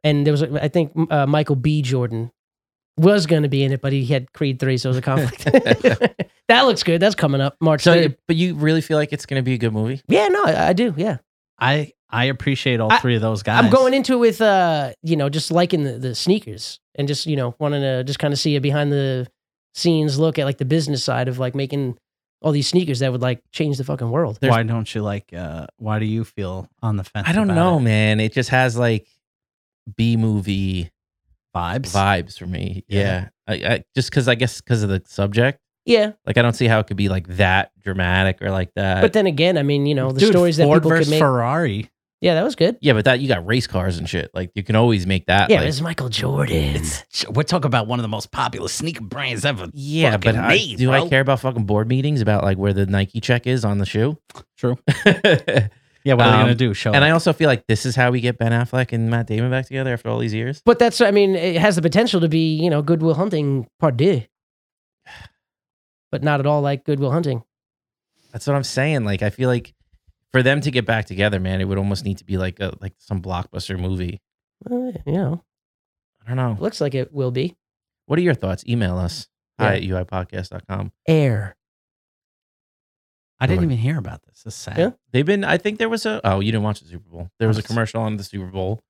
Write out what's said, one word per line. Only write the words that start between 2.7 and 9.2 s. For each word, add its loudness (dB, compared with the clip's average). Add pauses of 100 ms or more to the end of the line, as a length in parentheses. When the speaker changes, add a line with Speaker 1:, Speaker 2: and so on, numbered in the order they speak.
Speaker 1:
was 4
gonna 2
be 0
in 0
it, -4
but -2
he 0
had -2
Creed -4
three, 0
so -4
it -2
was 0
a -4
conflict. 2
Speaker 2:
<laughs> -
Speaker 1:
<laughs> -20 (180)
That 6
looks 0
good. 2
That's 4
coming 0
up -2
March 2
Speaker 2:
So, 6
Speaker 1:
third. 2 (100)
Speaker 2:
but 2
you 0
really 2
feel 0
like -2
it's -10